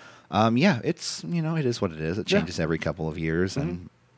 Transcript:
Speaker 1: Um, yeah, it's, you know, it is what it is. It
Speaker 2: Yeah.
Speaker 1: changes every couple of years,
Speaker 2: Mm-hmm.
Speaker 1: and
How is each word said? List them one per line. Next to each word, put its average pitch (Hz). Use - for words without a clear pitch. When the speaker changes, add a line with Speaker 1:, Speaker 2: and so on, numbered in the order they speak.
Speaker 1:
Um, 113
yeah, 147
it's, -
you 170
know, 160
it 151
is 120
what 92
it 78
is. 82
It -
Speaker 2:
Yeah. 190
Speaker 1:
changes 80
every 80
couple 80
of 78
years, 80
Speaker 2:
Mm-hmm. 143
Speaker 1:
and 175